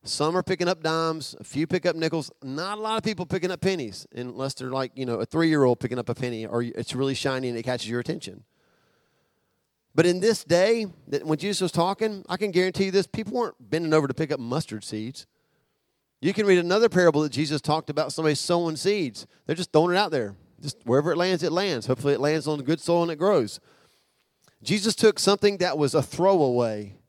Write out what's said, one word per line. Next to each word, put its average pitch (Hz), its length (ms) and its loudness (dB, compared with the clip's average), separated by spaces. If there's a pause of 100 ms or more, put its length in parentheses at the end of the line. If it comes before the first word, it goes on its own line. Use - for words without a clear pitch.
Some 156 320 -2
are 185 80 0
picking 175 260 -2
up 175 140 -2
dimes. 160 580 -2
A 110 40 -16
few 151 220 -4
pick 180 180 -2
up 175 100 2
nickels. 160 360 -2 (120)
Not 165 360 -8
a - 20 -10
lot 220 160 -2
of 220 60 -4
people 180 240 -4
picking 180 240 -2
up 180 100 -6
pennies 160 520 -4
unless 123 420 -8
they're, 131 160 -8
like, 131 240 -4
you 131 120 -6
know, 117 100 -2
a 107 100 -2
three-year-old 151 540 4
picking 123 180 -4
up 117 100 -6
a 123 60 -2
penny 120 320 -6
or 120 160 -2
it's 120 320 -6
really 135 200 0
shiny 131 340 -2
and 120 80 -4
it 117 60 -6
catches 123 260 -4
your 120 120 -4
attention. 120 440 -8 (1500)
But 165 120 4
in 175 140 2
this 214 240 0
day, 202 420 2 (220)
that 143 180 -4
when 156 120 0
Jesus 190 240 -2
was 180 100 -2
talking, 196 560 -2
I 180 80 -4
can 202 140 -4
guarantee 185 340 0
you 190 60 -2
this, 190 160 2
people 214 280 -8
weren't 233 240 -2
bending 156 360 -2
over 151 120 4
to 135 80 -2
pick 156 160 -4
up 143 80 -2
mustard 120 460 -6
seeds. 110 420 -10 (960)
You 175 140 0
can 214 120 0
read 185 120 6
another 190 320 4
parable 165 320 6
that 147 100 -2
Jesus 143 300 -2
talked 156 260 0
about 147 240 -2
somebody 156 220 2
sowing 170 420 0
seeds. 185 500 -2 (200)
They're 165 100 -2
just 180 160 -8
throwing 165 200 6
it 180 60 2
out 202 120 0
there. 110 260 -2 (240)
Just 143 240 -10
wherever 143 260 2
it 147 60 0
lands, 175 260 0
it 160 100 0
lands. 170 340 -2
Hopefully 139 260 0
it 120 80 0
lands 147 260 0
on 147 160 -4
good 156 180 0
soil 170 220 2
and 170 100 -2
it 156 40 -6
grows. 156 440 0 (1000)
Jesus 208 320 0
took 214 240 4
something 202 380 4
that 175 220 0
was 147 160 2
a 147 80 4
throwaway 120 920 2 (120)